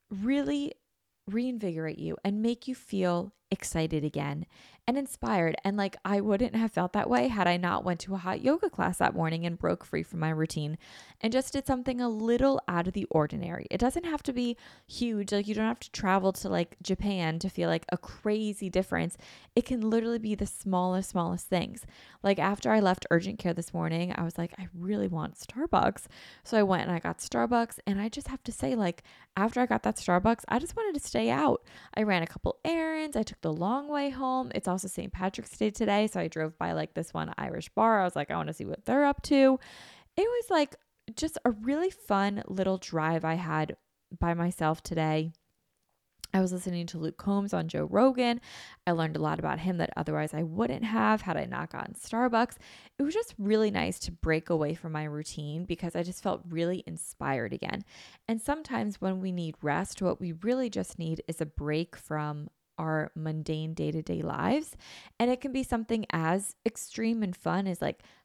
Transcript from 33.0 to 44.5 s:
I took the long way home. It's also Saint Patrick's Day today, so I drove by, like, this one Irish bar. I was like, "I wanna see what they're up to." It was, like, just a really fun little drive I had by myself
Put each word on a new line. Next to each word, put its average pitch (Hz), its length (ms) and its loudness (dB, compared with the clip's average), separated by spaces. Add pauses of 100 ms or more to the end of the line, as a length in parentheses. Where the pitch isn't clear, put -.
I 220 60 2
took - 180 -8
the 160 120 -2
long 214 340 0
way 285 240 -2
home. 262 440 -2
It's - 120 -2
also 185 220 -2
Saint 180 240 -8
Patrick's 190 460 -6
Day 214 120 2
today, 208 360 2
so 190 140 -2
I 165 80 0
drove 160 280 -4
by, 170 160 -2
like, 156 220 -4
this 165 180 -6
one 160 240 -4
Irish - 340 -6
bar. 220 300 4
I 185 40 4
was 180 120 -2
like, 147 140 -4
"I 165 60 -2
wanna 156 180 -4
see - 100 -10
what - 220 -8
they're 269 180 4
up 285 200 2
to." 269 360 6 (560)
It 349 120 2
was, 480 220 0
like, 311 260 2 (380)
just - 300 -4
a 254 60 4
really 269 400 0
fun 202 560 0
little 190 320 0
drive 160 460 0
I 160 100 2
had 160 420 -2 (420)
by 170 140 2
myself 170 500 0